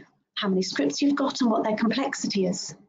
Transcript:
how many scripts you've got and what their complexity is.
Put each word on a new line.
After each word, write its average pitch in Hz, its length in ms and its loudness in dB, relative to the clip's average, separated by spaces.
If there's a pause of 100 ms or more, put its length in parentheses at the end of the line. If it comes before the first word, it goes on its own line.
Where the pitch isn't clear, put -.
(360)
how 208 120 -2
many 185 140 2
scripts 285 400 -2
you've 285 140 4
got 269 260 0
and 233 100 4
what - 140 2
their 214 100 0
complexity 226 720 0
is. 175 300 -4 (140)